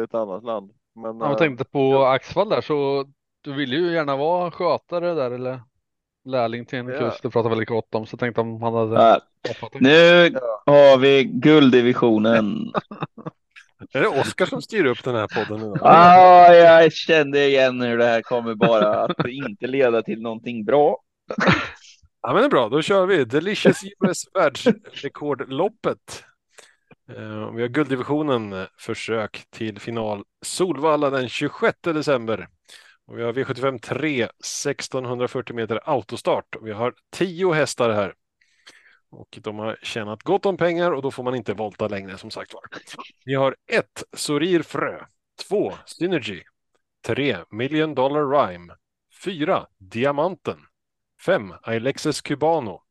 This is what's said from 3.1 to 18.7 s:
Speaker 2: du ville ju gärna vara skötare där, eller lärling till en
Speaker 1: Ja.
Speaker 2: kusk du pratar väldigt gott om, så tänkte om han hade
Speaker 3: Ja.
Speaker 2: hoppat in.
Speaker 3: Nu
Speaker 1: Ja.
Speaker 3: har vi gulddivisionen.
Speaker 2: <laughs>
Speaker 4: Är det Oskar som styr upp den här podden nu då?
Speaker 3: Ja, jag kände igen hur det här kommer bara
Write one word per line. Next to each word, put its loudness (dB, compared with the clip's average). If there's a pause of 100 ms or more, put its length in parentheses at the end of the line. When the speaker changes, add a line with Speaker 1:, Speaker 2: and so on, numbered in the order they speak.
Speaker 2:
du -12
ville -4
ju -2
gärna -2
vara -2
skötare -4
där, -4
eller -8 (640)
lärling -4
till -10
en -10
Speaker 1:
Ja. -10
Speaker 2:
kusk -6
du -4
pratar 0
väldigt -2
gott -6
om, -4
så -16
tänkte -4
om -6
han -4
hade 0
Speaker 3:
Ja. 6 (280)
Speaker 2:
hoppat -12
in. -2
Speaker 3:
Nu 8
Speaker 1:
Ja. -6
Speaker 3:
har 8
vi 4
gulddivisionen. 4 (560)
Speaker 2:
<laughs> -20
Speaker 4:
Är -2
det 0
Oskar -2
som -8
styr -2
upp -2
den -4
här -2
podden -6
nu -8
då? -8
Speaker 3:
Ja, 10
jag 8
kände 0
igen 2
hur -2
det 2
här 2
kommer -6
bara 2